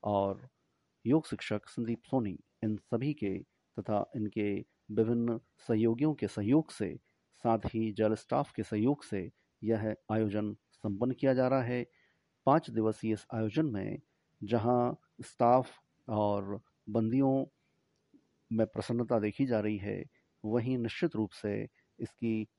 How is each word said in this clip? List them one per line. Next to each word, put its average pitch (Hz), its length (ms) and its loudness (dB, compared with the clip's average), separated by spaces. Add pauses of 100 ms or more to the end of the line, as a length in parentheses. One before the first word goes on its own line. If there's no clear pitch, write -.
और 98 460 0 (580)
योग 151 200 2
शिक्षक - 420 -6
संदीप 117 360 -6
सोनी, 110 340 -2 (260)
इन 107 120 -2
सभी 127 380 -4
के 98 240 -4 (400)
तथा 104 380 -2
इनके 104 380 -2 (360)
विभिन्न 113 480 0 (300)
सहयोगियों 117 460 2
के 104 140 -4
सहयोग 127 420 0
से, 87 280 -6 (460)
साथ 113 140 4
ही 110 340 -2
जेल 110 220 2
स्टाफ 135 380 -2
के - 100 -4
सहयोग 113 420 0
से 98 260 -6 (340)
यह 110 320 0 (160)
आयोजन 107 420 0 (160)
संपन्न 110 420 -2
किया 135 220 2
जा 127 140 2
रहा 131 140 2
है। 120 240 -4 (600)
पाँच 147 240 4
दिवसीय 110 420 0
इस 107 220 -4
आयोजन 113 320 0
में 104 320 -4 (440)
जहां 120 520 2 (280)
स्टाफ 127 480 2 (380)
और 104 520 0 (280)
बंदियों 131 560 2 (1080)
में 110 140 4
प्रसन्नता 117 520 0
देखी 107 280 0
जा 117 140 2
रही 107 180 -2
है, 101 260 -6 (400)
वहीं 120 340 0
निश्चित 117 380 -2
रूप 107 140 -2
से 107 380 -6 (300)
इसकी 113 480 -4 (120)